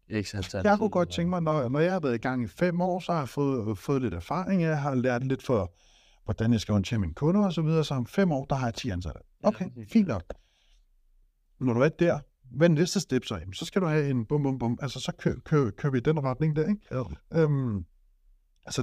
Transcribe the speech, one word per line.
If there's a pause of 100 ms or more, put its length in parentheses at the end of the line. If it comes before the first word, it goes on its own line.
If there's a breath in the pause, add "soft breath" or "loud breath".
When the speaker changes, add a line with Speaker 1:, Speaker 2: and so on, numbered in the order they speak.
(220)
Speaker 1:
x
antal
Speaker 2:
Jeg
kunne
Speaker 1:
tid,
Speaker 2:
godt
Speaker 1:
eller
Speaker 2:
tænke
mig,
når,
når
jeg
har
været
i
gang
i
fem
år,
så
har
jeg
fået,
fået
lidt
erfaring.
Jeg
har
lært
lidt
for, (520 soft breath)
hvordan
jeg
skal
håndtere
mine
kunder
og
så
videre.
Så
om
fem
år,
der
har
jeg
ti
ansatte. (240)
Speaker 1:
Ja,
Speaker 2:
Okay,
Speaker 1:
præcis.
Speaker 2:
fint
nok. (1400)
Når
du
er
der, (320)
hvad
er
næste
step
så?
Jamen,
så
skal
du
have
en
bum,
bum,
bum.
Altså,
så
kø-,
kø-,
kører
vi
i
den
retning
der,
ikke? (100)
Speaker 1:
Jo. (240)
Speaker 2:
Øhm, (800)
altså,